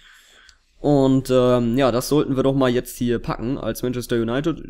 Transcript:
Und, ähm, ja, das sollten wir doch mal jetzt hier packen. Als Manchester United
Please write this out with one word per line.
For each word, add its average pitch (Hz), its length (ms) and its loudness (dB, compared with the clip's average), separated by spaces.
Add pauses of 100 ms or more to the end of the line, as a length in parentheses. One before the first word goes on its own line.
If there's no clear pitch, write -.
(800)
Und, 135 500 2
ähm, 123 460 2
ja, 131 160 2
das 123 160 -2
sollten 139 260 2
wir 127 100 0
doch 135 100 2
mal 131 160 2
jetzt 123 260 -4
hier 117 220 -2
packen. 135 400 -6
Als - 240 -6
Manchester 123 340 -4
United 123 540 -2